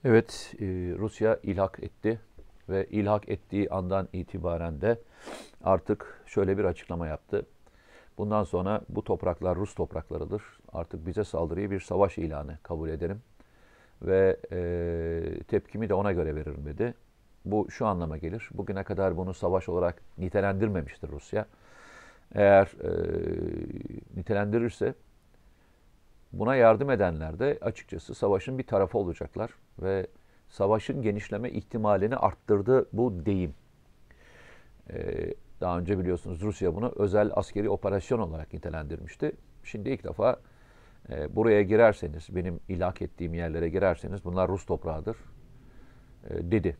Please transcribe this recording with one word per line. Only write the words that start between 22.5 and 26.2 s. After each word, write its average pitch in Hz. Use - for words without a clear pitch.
e, -
nitelendirirse 104